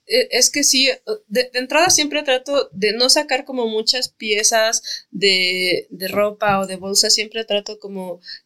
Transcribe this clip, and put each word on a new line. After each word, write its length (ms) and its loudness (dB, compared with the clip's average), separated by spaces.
eh, 220 2
es 200 4
que 120 -2
sí, 260 4
de, 260 -2
de 60 -4
entrada 320 2
siempre 320 0
trato 480 0
de 220 0
no 180 2
sacar 340 0
como 220 -4
muchas 420 -2
piezas 720 0
de, 800 0
de 160 -8
ropa 540 0
o 80 -4
de 80 -8
bolsa, 340 0
siempre 340 -2
trato 360 -4
como 400 -10